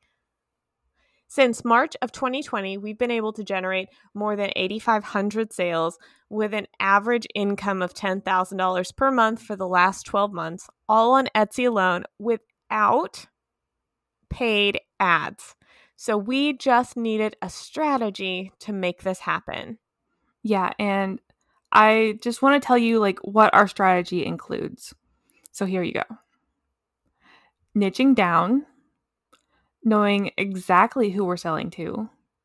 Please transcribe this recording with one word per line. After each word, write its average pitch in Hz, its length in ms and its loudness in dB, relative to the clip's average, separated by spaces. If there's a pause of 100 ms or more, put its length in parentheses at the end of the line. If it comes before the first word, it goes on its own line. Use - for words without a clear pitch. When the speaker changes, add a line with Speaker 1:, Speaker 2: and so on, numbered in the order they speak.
(1300)
Speaker 1:
Since 254 360 2
March 240 380 2
of 233 100 -4
twenty 262 300 -4
twenty, 196 380 -6
we've 214 180 -10
been 247 140 -2
able 220 220 -2
to 214 100 -10
generate 185 460 -4 (260)
more 208 200 -2
than 202 200 -4
eighty-five 208 480 -2
hundred 208 500 -4
sales 170 460 -2 (280)
with 214 280 -4
an 208 100 -6 (140)
average 202 560 2
income 196 480 -2
of 180 100 -6
ten 196 280 -4
thousand 185 360 -2
dollars 185 340 -2
per 269 200 0
month 226 320 2
for 208 120 -10
the 190 120 -6
last 185 400 2
twelve 202 260 0
months, 170 340 -10 (200)
all 226 260 6
on 269 220 4
Etsy 214 320 0
alone 185 380 0 (120)
without 220 1080 -2 (1040)
paid 208 480 0 (200)
ads. 170 560 -2 (400)
So 214 220 -2
we 262 360 -2
just 247 440 0
needed 220 460 -2
a 185 60 -8
strategy 202 1000 -6 (100)
to 214 120 -8
make 185 300 -4
this 190 160 -4
happen. - 580 -8 (640)
Speaker 2:
Yeah, 196 380 -2
and 196 400 -2 (520)
I 220 520 6
just 240 180 -4
wanna 277 180 4
tell 247 180 2
you, 226 200 2
like, 202 220 2
what 214 340 4
our 202 140 6
strategy 180 580 0
includes. - 680 -8 (560)
So 196 160 -6
here 185 160 -2
you 170 100 -4
go. - 100 -2 (1700)
Niching 214 400 4
down, 190 500 2 (1200)
knowing 202 540 2
exactly 196 720 2
who 190 160 -2
we're 180 120 -2
selling 165 340 -4
to, 214 380 -8 (360)